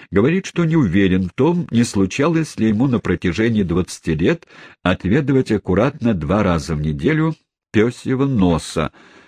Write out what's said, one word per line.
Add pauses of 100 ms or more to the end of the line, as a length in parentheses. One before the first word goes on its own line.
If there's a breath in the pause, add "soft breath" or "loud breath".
(100)
Говорит,
что
не
уверен
в
том,
не
случалось
ли
ему
на
протяжении
двадцати
лет (340 loud breath)
отведывать
аккуратно
два
раза
в
неделю (360)
песьего
носа. (380 soft breath)